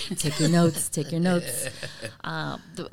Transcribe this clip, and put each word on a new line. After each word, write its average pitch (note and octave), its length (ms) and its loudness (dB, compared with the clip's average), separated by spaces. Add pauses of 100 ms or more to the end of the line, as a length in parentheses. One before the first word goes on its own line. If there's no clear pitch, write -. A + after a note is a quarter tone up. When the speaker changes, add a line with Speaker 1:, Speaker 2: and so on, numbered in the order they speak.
(160)
Speaker 1:
Take D3 240 -2
your D#3+ 100 4
notes, E3+ 380 6
take - 240 -4
your E3 100 0
notes. F3 520 0
Speaker 2:
<laughs> - 40 -16 (460)
Speaker 1:
Uh, D#3 340 -6 (200)
th-, F3 160 -6